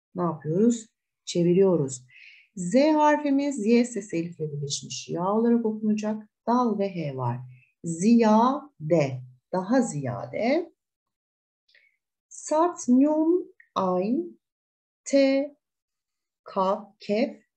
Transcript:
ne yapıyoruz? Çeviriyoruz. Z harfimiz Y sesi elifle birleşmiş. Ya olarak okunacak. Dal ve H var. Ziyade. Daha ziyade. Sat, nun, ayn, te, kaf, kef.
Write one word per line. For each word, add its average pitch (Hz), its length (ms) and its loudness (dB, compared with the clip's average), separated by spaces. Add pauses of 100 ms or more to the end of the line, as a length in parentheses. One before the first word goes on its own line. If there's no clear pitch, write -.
(160)
ne 180 60 -6
yapıyoruz? 175 640 -2 (400)
Çeviriyoruz. 175 800 2 (500)
Z 180 200 -2
harfimiz 285 880 2
Y 233 200 4
sesi 196 320 -8
elifle 170 340 -6
birleşmiş. - 580 -10
Ya 165 180 -4
olarak 226 380 2
okunacak. 214 640 -4 (180)
Dal 233 320 0
ve 196 160 -4
H 147 200 -6
var. 123 240 -4 (440)
Ziyade. 202 1400 2 (300)
Daha 196 300 0
ziyade. 180 920 -4 (1500)
Sat, - 600 -2
nun, 311 680 2 (200)
ayn, 190 640 -2 (640)
te, 277 520 0 (880)
kaf, 196 440 -2 (120)
kef. 220 460 -4 (120)